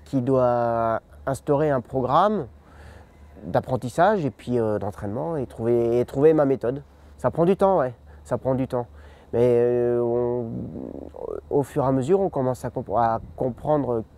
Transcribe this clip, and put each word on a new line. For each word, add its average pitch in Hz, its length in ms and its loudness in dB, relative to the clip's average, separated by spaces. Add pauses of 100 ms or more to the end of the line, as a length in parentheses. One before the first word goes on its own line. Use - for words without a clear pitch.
qui 135 180 -2
dois 120 760 2 (260)
instaurer 143 460 0
un 131 80 0
programme 139 680 0 (960)
d'apprentissage 131 800 0
et 131 40 0
puis, 120 300 -4
euh, 107 180 0
d'entraînement 107 600 -6
et 127 80 -4
trouver, 117 560 0
et 120 40 0
trouver 151 280 4
ma 156 100 4
méthode. 135 400 -2 (340)
Ça 156 140 -2
prend 165 140 0
du 190 100 4
temps, 190 240 2
ouais. 127 140 -2 (320)
Ça 123 120 -4
prend 131 180 -2
du 131 120 -2
temps. 120 200 -4 (440)
Mais, 120 260 4
euh, 120 440 2
on, 120 480 -2 (1000)
au 143 140 2
fur 135 220 -2
et - 20 2
à 135 60 2
mesure, 135 260 2
on 190 100 0
commence 127 360 -4
à 123 60 -4
comp-, 113 260 -4
à 113 240 2 (160)
comprendre 127 680 -2 (140)